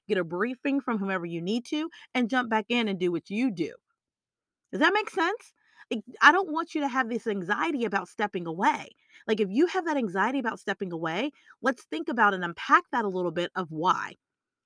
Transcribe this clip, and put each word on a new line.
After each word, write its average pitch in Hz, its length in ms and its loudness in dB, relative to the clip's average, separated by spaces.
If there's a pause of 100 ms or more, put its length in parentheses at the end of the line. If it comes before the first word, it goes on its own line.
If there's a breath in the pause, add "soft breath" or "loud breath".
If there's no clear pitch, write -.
get 202 100 0
a 180 60 2
briefing 240 560 -2
from 233 180 -2
whomever 190 280 -2
you 170 160 -6
need 226 240 -2
to, 311 240 -4 (260 loud breath)
and 247 140 2
jump 247 200 0
back 220 200 0
in 233 180 0
and 190 120 -2
do 180 120 2
what 165 180 -4
you 226 220 0
do. 160 240 -4 (960)
Does 185 80 -4
that 339 140 4
make 415 160 0
sense? 381 440 -2 (380 soft breath)
Like, 220 120 -2 (180)
I 277 100 12
don't 359 200 0
want 320 220 -4
you 302 80 -2
to 277 60 0
have 247 220 0
this 233 180 -4
anxiety 226 560 0
about 190 240 0
stepping 190 400 -4
away. 180 400 0 (400 soft breath)
Like, 220 140 2
if 190 100 2
you 294 160 4
have 359 180 -2
that 302 120 0
anxiety 220 420 0
about 220 200 -4
stepping 190 320 -6
away, 170 400 -4 (300 soft breath)
let's 254 220 0
think 311 240 -8
about 214 260 4
and 185 100 -4
unpack 269 480 2
that 233 140 0
a 202 40 0
little 180 220 0
bit 170 240 -2
of 185 140 -4
why. 156 460 0 (500)